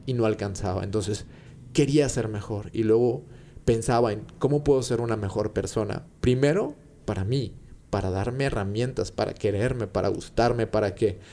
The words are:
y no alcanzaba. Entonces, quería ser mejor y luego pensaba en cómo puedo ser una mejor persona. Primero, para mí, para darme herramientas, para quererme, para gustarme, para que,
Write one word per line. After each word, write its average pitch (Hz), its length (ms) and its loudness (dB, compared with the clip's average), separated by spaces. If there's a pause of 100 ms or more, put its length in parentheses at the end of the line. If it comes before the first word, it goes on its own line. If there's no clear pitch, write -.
y 131 80 -2
no 117 120 2
alcanzaba. 98 580 -2
Entonces, 101 420 -2 (460)
quería 143 380 4
ser 113 180 -2
mejor 104 460 -6
y 113 100 0
luego 117 400 4 (400)
pensaba 117 480 2
en 101 120 -6 (160)
cómo 147 260 0
puedo 135 180 4
ser 120 160 0
una 117 160 0
mejor 104 380 -2
persona. 101 520 -2 (140)
Primero, 143 560 2 (300)
para 95 180 -2
mí, 120 300 -2 (360)
para 98 200 0
darme 120 360 -2
herramientas, 110 680 -2
para - 220 -2
quererme, 107 540 0
para 98 220 0
gustarme, 117 580 0
para 104 280 0
que, 101 240 0 (140)